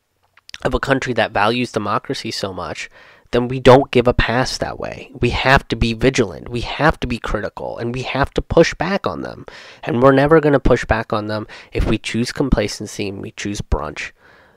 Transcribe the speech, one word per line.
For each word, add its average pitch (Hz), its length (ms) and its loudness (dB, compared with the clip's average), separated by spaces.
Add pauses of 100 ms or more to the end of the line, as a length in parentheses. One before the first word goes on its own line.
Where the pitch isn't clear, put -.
(640)
of 131 100 -2
a 120 60 2
country 131 320 0
that 107 180 2
values 117 400 0
democracy 113 640 -4
so 98 200 -6
much, 90 380 -10 (420)
then 123 160 2
we 131 100 -4
don't 131 320 4
give 120 160 2
a 123 80 2
pass - 440 0
that - 200 -6
way. - 340 -12
We 123 180 -2
have 131 380 2
to - 80 -4
be 113 160 0
vigilant. 110 560 0
We 120 120 -6
have 147 400 0
to 139 60 -4
be 120 120 -4
critical, 82 600 -6
and 117 140 -6
we 127 100 -6
have - 320 -2
to - 80 -2
push - 320 4
back 196 340 -4
on 71 140 -6
them. 60 220 -12 (380)
And - 180 -2
we're 135 120 8
never 147 280 6
gonna 147 200 4
push - 240 4
back 113 280 -2
on 107 140 -4
them 107 220 -6 (240)
if 110 120 0
we 113 140 2
choose - 320 -4
complacency 107 760 -2
and 98 120 -10
we 107 120 -12
choose 104 280 -8
brunch. - 520 -6 (440)